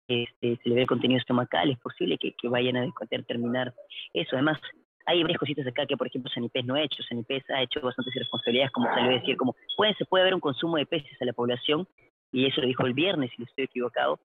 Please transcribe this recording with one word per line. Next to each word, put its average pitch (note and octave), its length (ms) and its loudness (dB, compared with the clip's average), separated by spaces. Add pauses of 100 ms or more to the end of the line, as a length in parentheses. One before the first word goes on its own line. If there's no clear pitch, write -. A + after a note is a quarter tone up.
este, A#2+ 480 0
se - 120 -4
le A#2+ 80 4
ve B2+ 60 6
el B2+ 40 2
contenido B2 340 2
estomacal, C3+ 500 2
es B2+ 80 -2
posible F3 380 -4
que, - 240 -6
que A#2+ 80 -2
vayan B2 280 2
a B2 140 0 (200)
determinar B2 640 -2 (400)
eso. E3+ 220 -2
Además, D3 220 2 (460)
hay E3+ 180 4
varias E3 180 0
cositas C#3+ 260 -2
acá B2+ 180 -2
que, C3+ 120 -2
por - 100 -2
ejemplo, - 260 -8
Sanipes B2 320 -4
no B2+ 120 -2
ha D3+ 60 2
hecho. C#3+ 200 -6
Sanipes B2 480 -6
ha C3+ 100 0
hecho C3 200 -2
bastantes C3 340 -4
irresponsabilidades, B2 560 0
como A#2+ 160 0
salió B2 240 2
a C3 40 4
decir, B2 220 0
como, B2 200 0 (200)
"Puede, G#3 180 4
se - 100 -4
puede F#3 180 4
haber F#3 120 4
un F3+ 60 0
consumo D#3+ 360 0
de C#3+ 100 0
peces - 340 -6
a C3 40 -2
la B2 80 0
población", B2 560 0 (420)
y B2+ 160 2
eso C3+ 140 0
lo B2+ 80 2
dijo C3 180 0
el C3 80 0
viernes, D3+ 400 0
si - 80 -12
no A#2+ 60 -12
estoy - 160 -6
equivocado C3 600 -2